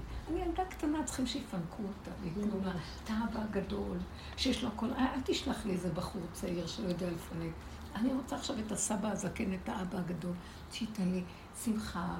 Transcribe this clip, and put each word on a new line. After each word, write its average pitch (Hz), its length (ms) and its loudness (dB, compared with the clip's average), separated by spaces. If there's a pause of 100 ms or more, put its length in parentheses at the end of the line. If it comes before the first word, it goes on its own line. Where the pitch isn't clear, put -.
(300)
אני 349 120 2
ילדה 349 220 2
קטנה, 311 400 2
צריכים - 220 0
שיפנקו 190 560 -2
אותה, - 280 -4 (120)
ויקראו 196 420 2
לה, 185 80 2 (320)
אתה 220 80 -2 (200)
אבא 220 100 0
הגדול, 196 540 0 (400)
שיש 247 260 4
לו 240 120 2
הכל, 226 120 0 (120)
אל 262 260 4
תשלח - 420 2
לי 190 60 2
איזה 175 220 2
בחור 180 280 -2 (100)
צעיר 175 340 -2
שלא 202 220 -2
יודע 180 180 0
לפנק. 165 460 -2 (420)
אני 226 180 4
רוצה 269 240 0
עכשיו - 200 -2 (100)
את 214 60 -4
הסבא 208 360 2
הזקן, 190 460 0
את 185 140 -2
האבא 190 300 0
הגדול, 175 340 0 (400)
שייתן 208 400 0
לי 185 100 2 (420)
שמחה, 180 560 2